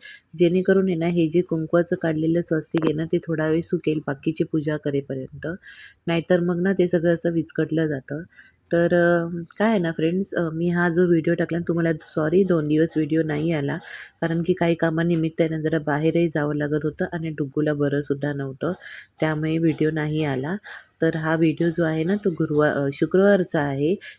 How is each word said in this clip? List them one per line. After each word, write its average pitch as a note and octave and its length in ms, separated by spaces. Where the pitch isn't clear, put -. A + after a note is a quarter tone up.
जेणेकरून F#3 500
आहे F3 80
ना, E3 100
हे F3 220
जे E3 120
कुंकवाचं E3+ 560
काढलेलं D#3+ 460
स्वस्तिक D#3+ 420
आहे D#3 100
ना, D#3+ 100
ते F3 140
थोडा D#3 300
वेळ D#3+ 120
सुकेल D#3 460
बाकीची D#3+ 380
पूजा D3+ 320
करेपर्यंत. C#3 720
नाहीतर E3+ 340
मग F3 220
ना, F#3+ 100
ते F3+ 160
सगळं E3+ 260
असं E3+ 160
विचकटलं D#3+ 560
जातं. D3 360
तर, E3+ 220
अ, E3+ 340
काय G#3 100
आहे A3+ 100
ना E3+ 120
फ्रेंड्स, E3+ 440
अ, E3+ 180
मी E3+ 160
हा F3 200
जो F3 180
व्हिडिओ E3+ 280
टाकला E3+ 240
ना, F3 100
तुम्हाला E3 220
सॉरी, E3 420
दोन E3 240
दिवस D#3 280
व्हिडिओ D#3 260
नाही D#3 300
आला, C#3+ 240
कारण E3 220
की F3+ 100
काही E3+ 220
कामानिमित्तानं D#3+ 840
जरा D#3 180
बाहेरही D#3 500
जावं D3 280
लागत D3 280
होतं D#3 280
आणि D#3+ 160
डुग्गूला D3+ 460
बरंसुद्धा C#3+ 580
नव्हतं, C#3 400
त्यामुळे D#3 380
व्हिडिओ D#3+ 320
नाही D#3 340
आला. C#3+ 320
तर D#3+ 140
हा D#3+ 200
व्हिडिओ D#3+ 320
जो E3+ 160
आहे D#3+ 200
ना, F#3+ 100
तो G3+ 160
गुरुवा-, D3+ 440
अ, C#3 180
शुक्रवारचा F#3 680
आहे. C#3+ 340